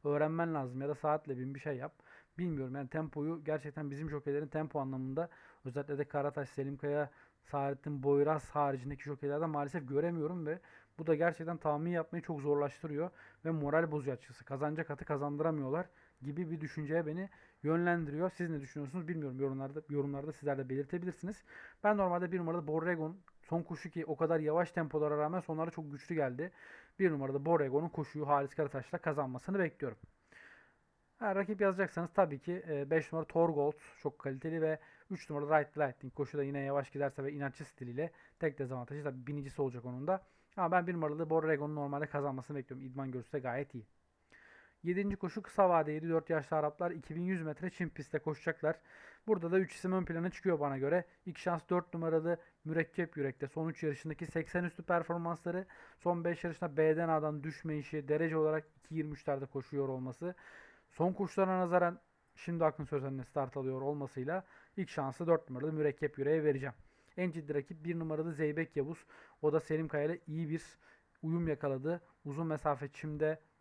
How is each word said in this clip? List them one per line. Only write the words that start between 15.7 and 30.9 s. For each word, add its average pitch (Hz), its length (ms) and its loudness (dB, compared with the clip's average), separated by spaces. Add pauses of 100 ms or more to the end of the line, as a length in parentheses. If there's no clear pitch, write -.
gibi 151 300 -4
bir 160 100 -4
düşünceye 156 440 -2
beni 180 240 -4 (340)
yönlendiriyor. 165 640 2
Siz 175 200 -4
ne 151 120 -2
düşünüyorsunuz 147 460 -6
bilmiyorum. 147 320 -4
Yorumlarda, 135 500 -2
yorumlarda 143 420 -2
sizler 143 260 0
de 131 120 -4
belirtebilirsiniz. 143 760 -4 (400)
Ben 208 140 6
normalde 180 340 2
bir 185 80 0
numaralı 165 280 0
Borrego'nun 160 540 0 (200)
son 165 220 -2
koşu 170 260 -8
ki 160 160 -4
o 151 120 -2
kadar 165 220 4
yavaş 156 320 2
tempolara 151 460 2
rağmen 156 220 2
sonlara 160 320 -2
çok 151 200 -8
güçlü 147 240 -8
geldi. 143 360 0 (480)
Bir 185 120 6
numaralı 139 340 0
Borrego'nun 151 440 4
koşuyu 151 380 -4
Halis 143 280 2
Karataş'la 139 420 -2
kazanmasını 143 640 -2
bekliyorum. 143 380 -2 (1200)